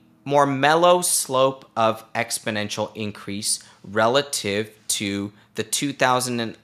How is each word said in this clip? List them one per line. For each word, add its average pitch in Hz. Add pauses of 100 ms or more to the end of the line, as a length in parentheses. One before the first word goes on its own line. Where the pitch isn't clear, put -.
(240)
more 143
mellow 160
slope 135
of 113
exponential 107
increase 104 (240)
relative 110 (120)
to 101 (220)
the 110
two 139
thousand 127
and 110